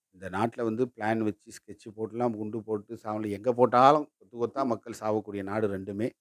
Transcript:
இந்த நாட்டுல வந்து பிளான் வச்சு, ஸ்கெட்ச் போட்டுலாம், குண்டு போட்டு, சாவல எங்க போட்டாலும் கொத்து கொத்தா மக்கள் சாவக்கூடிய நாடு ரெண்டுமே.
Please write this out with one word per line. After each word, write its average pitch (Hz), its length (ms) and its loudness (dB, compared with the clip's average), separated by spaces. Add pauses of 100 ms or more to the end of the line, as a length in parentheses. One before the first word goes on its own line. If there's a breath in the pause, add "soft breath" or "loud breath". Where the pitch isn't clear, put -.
(160)
இந்த 92 140 -12
நாட்டுல 113 340 -2
வந்து 113 220 -2
பிளான் 110 340 -2
வச்சு, 107 320 -4
ஸ்கெட்ச் - 380 -20
போட்டுலாம், 110 460 -4
குண்டு 107 280 -6
போட்டு, 110 320 -6
சாவல 107 340 -6
எங்க 101 240 -2
போட்டாலும் 127 580 8
கொத்து - 260 -20
கொத்தா 117 280 -2
மக்கள் 113 340 -4
சாவக்கூடிய 104 440 -2
நாடு 107 240 -2
ரெண்டுமே. 98 400 -4 (140)